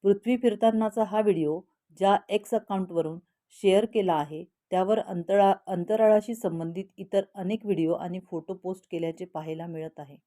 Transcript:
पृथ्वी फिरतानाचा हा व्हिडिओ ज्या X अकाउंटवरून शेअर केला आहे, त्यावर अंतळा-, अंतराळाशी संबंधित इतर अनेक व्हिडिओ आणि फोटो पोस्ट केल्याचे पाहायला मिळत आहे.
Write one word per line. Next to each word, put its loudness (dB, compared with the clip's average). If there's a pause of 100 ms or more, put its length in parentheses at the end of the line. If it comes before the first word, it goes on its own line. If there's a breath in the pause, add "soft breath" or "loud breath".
पृथ्वी 2
फिरतानाचा 2
हा 0
व्हिडिओ 0 (360)
ज्या 4 (120)
X 0 (140)
अकाउंटवरून -4 (420)
शेअर 4
केला 2
आहे, -4 (260)
त्यावर 0
अंतळा-, 2 (140)
अंतराळाशी 2
संबंधित -6 (120)
इतर -2 (140)
अनेक -6
व्हिडिओ 0
आणि -6
फोटो -10
पोस्ट -10
केल्याचे -8
पाहायला -10
मिळत -12
आहे. -18